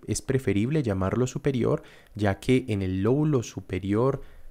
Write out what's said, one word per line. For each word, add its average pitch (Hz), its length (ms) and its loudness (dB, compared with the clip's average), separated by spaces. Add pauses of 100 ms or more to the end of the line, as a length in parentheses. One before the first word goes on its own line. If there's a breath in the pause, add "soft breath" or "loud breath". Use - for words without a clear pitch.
es - 160 -4
preferible 131 640 0
llamarlo 101 420 0
superior, 131 560 0 (320 loud breath)
ya 101 240 0
que 127 300 2
en 101 140 0
el 92 200 0
lóbulo 139 400 2
superior 101 800 -2 (280 loud breath)